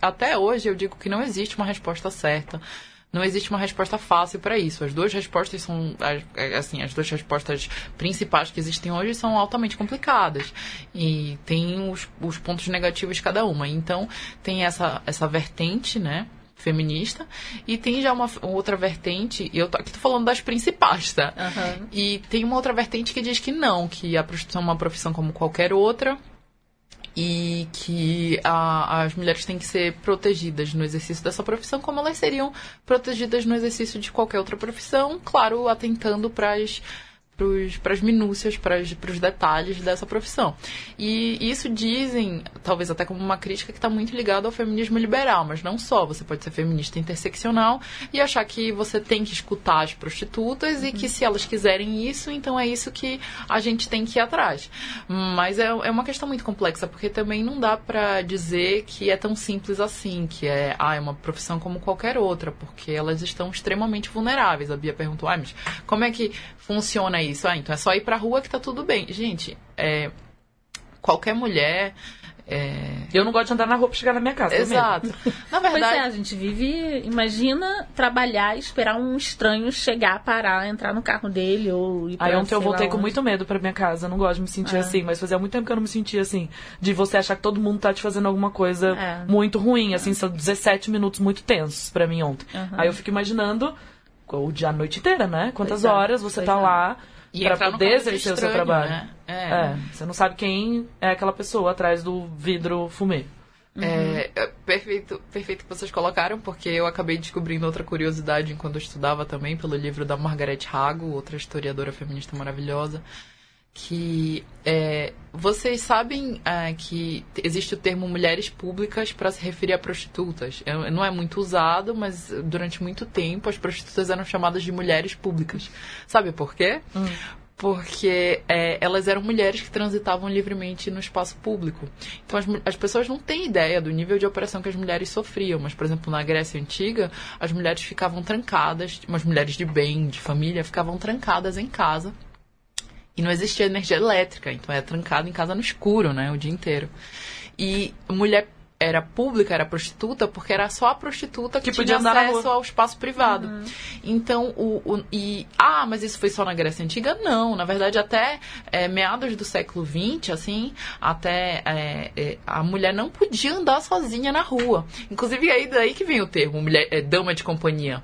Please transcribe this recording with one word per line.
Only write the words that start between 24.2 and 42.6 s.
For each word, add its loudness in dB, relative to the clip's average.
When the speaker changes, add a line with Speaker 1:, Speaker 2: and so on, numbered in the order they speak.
Speaker 1:
prostituição -6
é 0
uma 2
profissão -2
como 0
qualquer 2
outra, 4
e -2
que 0
a, 2
as -2
mulheres 0
têm -6
que -10
ser 0
protegidas 0
no 2
exercício -4
dessa -4
profissão, -2
como -4
elas 0
seriam 0
protegidas 2
no 2
exercício -2
de -8
qualquer 0
outra -2
profissão, 0
claro, 4
atentando 0
pras, 0
pros, 0
pras 0
minúcias, 2
pras, 0
pros -6
detalhes 2
dessa 0
profissão. 0
E 0
isso -4
dizem, 0